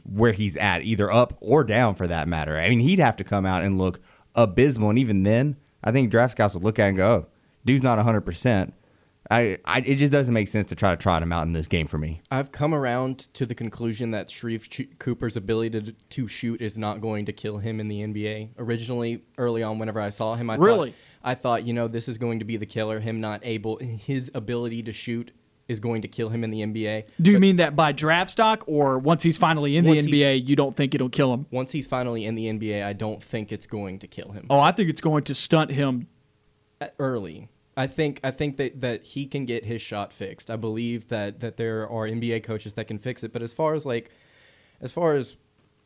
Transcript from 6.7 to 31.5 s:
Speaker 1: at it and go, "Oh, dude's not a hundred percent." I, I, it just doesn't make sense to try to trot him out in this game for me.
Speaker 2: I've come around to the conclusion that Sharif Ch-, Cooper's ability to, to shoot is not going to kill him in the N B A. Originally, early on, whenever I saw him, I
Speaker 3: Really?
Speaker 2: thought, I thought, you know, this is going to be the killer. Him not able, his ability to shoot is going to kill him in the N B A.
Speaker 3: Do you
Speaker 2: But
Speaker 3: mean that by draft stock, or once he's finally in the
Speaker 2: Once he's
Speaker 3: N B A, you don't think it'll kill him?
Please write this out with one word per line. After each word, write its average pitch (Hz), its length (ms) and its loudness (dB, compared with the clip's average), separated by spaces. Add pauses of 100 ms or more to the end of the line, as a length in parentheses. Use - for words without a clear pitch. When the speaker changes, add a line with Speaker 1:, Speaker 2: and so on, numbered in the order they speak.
Speaker 1:
at 107 80 6
it - 20 6
and 98 100 2
go, 95 120 6
"Oh, 98 160 2 (380)
dude's 131 200 4
not 120 140 4
a 107 40 2
hundred 110 200 4
percent." 95 520 0 (560)
I, 110 360 2
I, 107 140 2
it 131 160 2
just 143 140 4
doesn't 135 220 4
make 107 160 2
sense 107 200 -2
to - 60 -6
try 95 180 2
to 82 40 2
trot 82 260 2
him 85 120 -2
out 80 120 0
in 82 60 -2
this 82 160 -2
game 82 180 0
for 80 120 -6
me. 78 320 -6
Speaker 2:
I've 135 200 -4
come 151 240 -2
around 131 440 -2 (160)
to 135 100 -4
the 117 100 -6
conclusion 117 580 -6
that 104 180 -6
Sharif 113 400 -8
Ch-, - 180 -10 (100)
Cooper's 120 380 -4
ability 113 460 -2
to, 107 100 -12
to - 340 -8
shoot 117 360 -6
is 110 160 -8
not 107 240 -6
going 107 240 -4
to 104 80 -8
kill 104 240 -8
him 110 200 -4
in 107 100 -4
the 104 140 -6
N 107 120 -6
B 107 120 -4
A. 107 320 -8
Originally, 117 640 -4 (120)
early 117 260 0
on, 110 160 -4
whenever 110 220 -4
I 104 80 -2
saw 110 280 -4
him, 117 120 -4
I 110 80 -2
Speaker 3:
Really? 175 360 4
Speaker 2:
thought, - 60 -20 (240)
I 127 120 -2
thought, 120 320 0
you 117 80 -2
know, 117 140 0
this 113 200 -6
is 120 80 -8
going 117 220 -2
to 107 80 -6
be 113 100 -4
the 104 80 -4
killer. 110 360 -4
Him 113 200 -4
not 107 240 -6
able, 110 320 -4
his 127 580 -6
ability 120 500 -4
to 110 100 -8
shoot 117 380 -6 (340)
is 113 120 -6
going 113 220 -2
to 104 80 -8
kill 113 220 -4
him 117 120 -2
in 113 80 -4
the 107 120 -4
N 107 100 -4
B 110 160 -2
A. 107 160 -4 (160)
Speaker 3:
Do 170 100 6
you 208 60 8
Speaker 2:
But 185 60 6
Speaker 3:
mean 190 140 6
that 151 200 2
by 151 160 4
draft 160 380 2
stock, 220 360 2
or 143 320 2
once 147 260 2
he's 165 120 4
finally 151 400 2
in 170 80 6
the 160 60 8
Speaker 2:
Once 151 140 6
he's - 20 0
Speaker 3:
N 143 40 2
B 143 140 6
A, 139 120 6
you 131 200 2
don't 139 180 2
think 139 200 0
it'll 131 160 0
kill 131 240 2
him? 120 160 -4